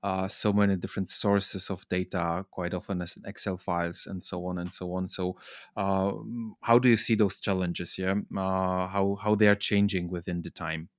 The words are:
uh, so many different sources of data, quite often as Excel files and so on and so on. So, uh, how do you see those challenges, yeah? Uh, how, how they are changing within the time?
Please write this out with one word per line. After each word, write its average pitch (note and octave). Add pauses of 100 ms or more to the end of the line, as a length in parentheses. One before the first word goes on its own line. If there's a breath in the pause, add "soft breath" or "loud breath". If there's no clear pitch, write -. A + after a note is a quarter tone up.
uh, F#2+
so -
many G2
different F#2+
sources G2+
of F#2+
data, F2+
quite F2
often F2+
as -
Excel G2+
files E2+
and F#2+
so F2+
on F2+
and F2
so F2+
on. F#2
So, F#2 (400 loud breath)
uh, G2 (500)
how A#2+
do B2
you A#2
see -
those G#2
challenges, F#2
yeah? F#2+ (200)
Uh, F#2+
how, G2
how G#2+
they G#2
are G2+
changing G2
within F2
the E2
time? D#2+